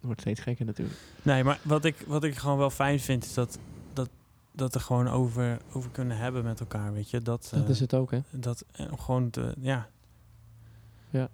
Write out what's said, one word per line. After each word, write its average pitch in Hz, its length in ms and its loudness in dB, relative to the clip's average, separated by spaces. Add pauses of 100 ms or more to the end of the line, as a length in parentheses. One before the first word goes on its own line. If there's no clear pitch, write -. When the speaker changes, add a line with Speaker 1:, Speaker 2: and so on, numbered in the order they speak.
Speaker 1:
wordt 117 160 -2
steeds - 200 -2
gekker 120 260 -2
natuurlijk. 113 320 -4 (240)
Speaker 2:
Nee, 131 220 4
maar 139 180 4
wat 151 220 2
ik, 160 220 0
wat 151 180 0
ik 147 120 0
gewoon 139 220 2
wel 139 120 4
fijn 143 300 2
vind, 123 240 0
is - 100 -10
dat, 123 240 0 (340)
dat, 127 160 -4 (440)
dat 131 220 -4
er 127 60 0
gewoon 123 280 4
over, 120 500 2 (140)
over 127 180 -6
kunnen 123 260 -2
hebben 123 280 -2
met 113 160 -2
elkaar, 104 320 -2
weet 104 180 -4
je. 120 100 0
Dat, 117 340 -2
Speaker 1:
Dat 143 100 4
Speaker 2:
eh, 107 40 2
Speaker 1:
is 123 120 4
het 131 140 2
ook, 131 160 2
hè? 120 100 2 (100)
Speaker 2:
dat, 120 420 -6
eh, 147 140 -8 (120)
gewoon 127 320 0
te, 120 300 -4
ja. 131 280 -2 (1200)
Speaker 1:
Ja. 131 240 0